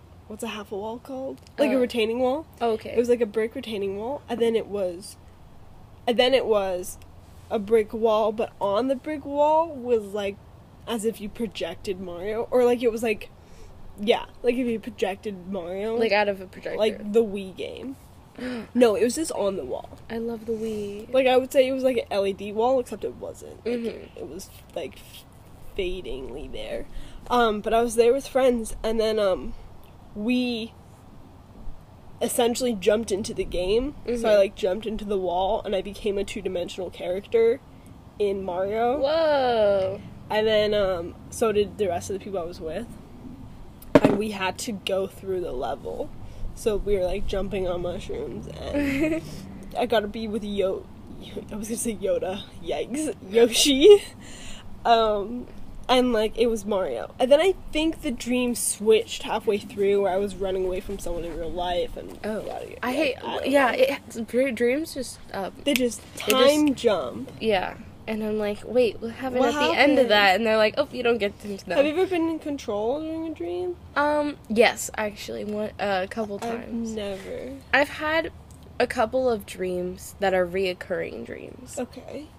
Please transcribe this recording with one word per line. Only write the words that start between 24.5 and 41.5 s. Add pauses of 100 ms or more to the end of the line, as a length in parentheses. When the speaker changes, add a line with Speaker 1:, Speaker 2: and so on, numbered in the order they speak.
Speaker 1:
like,
f-, (520)
fadingly
there. (440)
Um,
but
I
was
there
with
friends,
and
then,
um, (640)
we (1500)
essentially
jumped
into
the
game. (100)
So
I,
Speaker 2:
Mm-hmm.
Speaker 1:
like,
jumped
into
the
wall,
and
I
became
a
two-dimensional
character (600)
in
Mario.
Speaker 2:
Whoa. (280)
Speaker 1:
And
then,
um, (140)
so